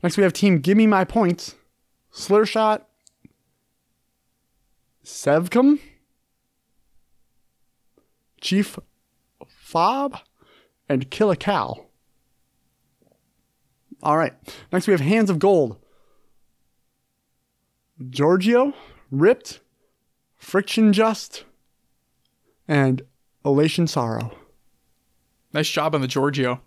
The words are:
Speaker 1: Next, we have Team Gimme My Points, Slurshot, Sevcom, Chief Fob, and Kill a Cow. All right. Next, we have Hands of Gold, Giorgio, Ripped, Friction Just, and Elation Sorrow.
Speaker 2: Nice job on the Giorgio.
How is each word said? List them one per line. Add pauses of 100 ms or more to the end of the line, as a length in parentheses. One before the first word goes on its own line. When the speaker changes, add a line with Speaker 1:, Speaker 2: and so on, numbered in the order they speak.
Speaker 1:
Next,
we
have
Team
Gimme
My
Points, (580)
Slurshot, (2250)
Sevcom, (2500)
Chief (720)
Fob, (680)
and
Kill
a
Cow. (2250)
All
right. (380)
Next,
we
have
Hands
of
Gold, (2250)
Giorgio, (380)
Ripped, (760)
Friction
Just, (1200)
and (420)
Elation
Sorrow. (1160)
Speaker 2:
Nice
job
on
the
Giorgio.